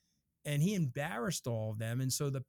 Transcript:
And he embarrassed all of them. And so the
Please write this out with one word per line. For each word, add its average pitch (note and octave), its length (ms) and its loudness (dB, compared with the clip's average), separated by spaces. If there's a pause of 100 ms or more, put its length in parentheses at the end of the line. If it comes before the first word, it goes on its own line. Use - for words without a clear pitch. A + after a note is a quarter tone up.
(440)
And D3 180 2
he G3+ 140 4
embarrassed E3 720 -2
all A2 240 0
of G#2+ 80 -4
them. A#2 220 -2
And C3 100 0
so C#3+ 180 0
the C3 200 -2